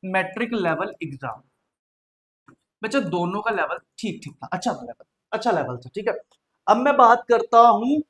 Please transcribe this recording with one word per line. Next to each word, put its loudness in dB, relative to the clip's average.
metric -4
level -4
exam, -12
बच्चा, 0
दोनों -4
का -4
level -4
ठीक -8
ठीक -16
था, -18
अच्छा -4
था -10
level, -18
अच्छा -2
level -2
था, -18
ठीक -6
है। -2
अब 6
मैं 2
बात 6
करता 4
हूँ 4